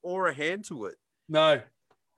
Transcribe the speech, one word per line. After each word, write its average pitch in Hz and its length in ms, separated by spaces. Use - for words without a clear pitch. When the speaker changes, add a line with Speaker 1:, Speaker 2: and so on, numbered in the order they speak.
Speaker 1:
or 180 260
a 156 60
hand 165 320
to 123 200
it. 90 100
Speaker 2:
No. 156 340